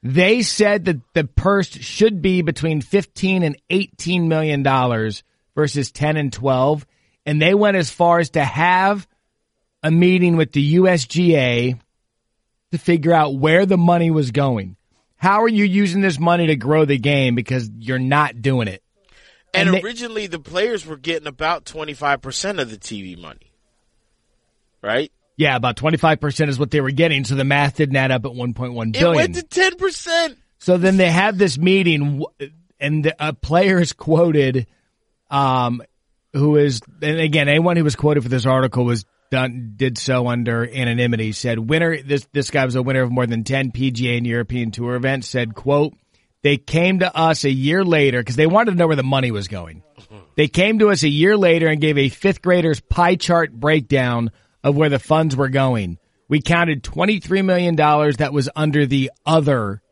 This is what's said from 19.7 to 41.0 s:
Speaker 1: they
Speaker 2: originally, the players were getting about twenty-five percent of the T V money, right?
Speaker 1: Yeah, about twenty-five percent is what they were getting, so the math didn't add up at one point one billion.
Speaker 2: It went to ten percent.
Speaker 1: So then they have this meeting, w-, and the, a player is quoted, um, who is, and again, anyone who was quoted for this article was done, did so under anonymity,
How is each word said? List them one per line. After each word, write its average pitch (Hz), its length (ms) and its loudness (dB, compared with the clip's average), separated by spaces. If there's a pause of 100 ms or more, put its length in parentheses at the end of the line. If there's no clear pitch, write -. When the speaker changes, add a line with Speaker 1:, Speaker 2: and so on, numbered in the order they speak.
Speaker 1:
they 185 40 -2
Speaker 2:
originally, 226 460 -8
the 165 120 -10
players 185 460 -4
were 156 120 -14
getting 151 300 -6
about 156 380 -6
twenty-five 147 560 -6
percent 180 380 -8
of 127 100 -4
the 107 80 -16
T 101 240 -12
V 90 200 -14
money, - 320 -20 (1300)
right? 120 300 -4 (240)
Speaker 1:
Yeah, 143 200 0
about 117 220 -2
twenty-five 160 420 0
percent 147 300 -2
is 131 100 -6
what 139 120 -4
they 151 100 0
were 135 100 -4
getting, 143 340 0
so 123 100 -2
the 135 80 -2
math 139 340 0
didn't 139 180 0
add 131 160 0
up 123 140 -2
at 123 80 -8
one 123 200 -6
point 123 200 -8
one 113 180 -4
billion. 170 220 2
Speaker 2:
It - 20 2
went 320 200 0
to 349 80 -6
ten 370 340 -2
percent. 339 600 -4 (220)
Speaker 1:
So 180 180 2
then 190 200 2
they 180 120 4
have 190 280 0
this 175 200 0
meeting, 160 640 0
w-, 147 320 -12 (280)
and 147 260 -2
the, 156 140 -2
a 151 140 -4
player 185 460 2
is 170 140 0
quoted, 151 720 0 (640)
um, 127 520 0 (520)
who 147 240 2
is, 139 240 2 (200)
and 151 180 -2
again, 151 300 0
anyone 170 280 2
who 165 60 2
was 143 120 0
quoted 147 280 2
for 120 60 -6
this 123 160 -2
article 131 400 0
was 117 200 -2 (260)
done, 123 440 -6
did 127 220 -2
so 127 300 0
under 120 440 -2
anonymity, 120 600 -2